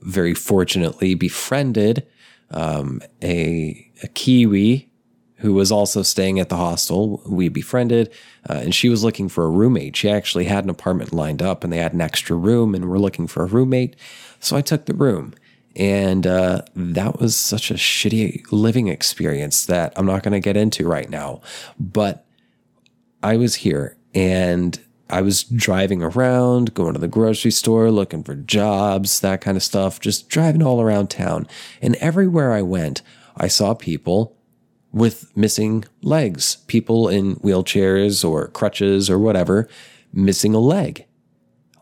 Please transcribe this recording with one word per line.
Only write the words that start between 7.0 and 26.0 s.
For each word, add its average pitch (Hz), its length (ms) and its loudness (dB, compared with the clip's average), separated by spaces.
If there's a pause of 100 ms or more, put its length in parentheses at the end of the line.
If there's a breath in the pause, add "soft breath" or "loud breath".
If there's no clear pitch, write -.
We 90 220 0
befriended, 117 600 0 (380 loud breath)
uh, 71 140 -4
and 87 120 -2
she - 140 2
was 113 140 2
looking 101 260 0
for 85 160 -2
a 80 60 0
roommate. 107 460 2
She 104 120 0
actually 101 360 0
had 101 200 -2
an 95 60 -2
apartment - 420 -4
lined 78 300 -4
up 92 220 -2
and 87 80 -4
they 82 60 -2
had 82 140 -2
an 85 80 -2
extra 82 360 -4
room 110 380 2
and 90 140 -4
were 92 100 0
looking 92 280 -2
for 80 160 -4
a 90 40 0
roommate. 127 500 0 (420 loud breath)
So - 180 -4
I 143 60 0
took 151 240 -4
the - 80 -2
room. 95 400 0 (420 soft breath)
And, 98 500 2
uh, 92 360 2 (140)
that 87 440 -4
was 113 160 0
such - 340 -4
a 107 40 -2
shitty - 800 -2
living 110 360 2
experience 73 800 -2
that 87 300 0
I'm 95 100 0
not 95 160 0
gonna 101 180 0
get 101 160 0
into 104 300 0
right 80 240 -2
now. 71 320 -10 (360 loud breath)
But 101 460 -2 (960)
I 110 140 2
was 117 200 0
here 71 400 -2 (180)
and 90 640 0 (300)
I 92 100 0
was 95 220 0
driving 95 600 0